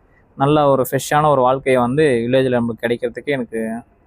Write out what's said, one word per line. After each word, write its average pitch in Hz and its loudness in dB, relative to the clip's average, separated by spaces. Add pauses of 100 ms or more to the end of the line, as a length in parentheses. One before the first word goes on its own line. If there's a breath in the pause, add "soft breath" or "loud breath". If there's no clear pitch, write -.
(360 soft breath)
நல்ல 143 2
ஒரு 131 2
ஃப்ரெஷ்ஷான 147 0
ஒரு 139 2
வாழ்க்கையை 127 2
வந்து 131 0
வில்லேஜில் 123 2
நம்மளுக்கு 117 -6
கிடைக்கிறதுக்கு 120 -4
எனக்கு 113 -6 (240)